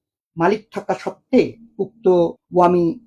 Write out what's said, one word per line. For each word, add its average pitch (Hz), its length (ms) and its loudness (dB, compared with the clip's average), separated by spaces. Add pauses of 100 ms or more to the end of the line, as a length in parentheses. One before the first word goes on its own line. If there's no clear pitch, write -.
(360)
মালিক 190 260 0 (100)
থাকা 196 300 -6
সত্ত্বে - 380 -2 (380)
উক্ত - 280 -6 (480)
ওয়ামী 175 300 2 (220)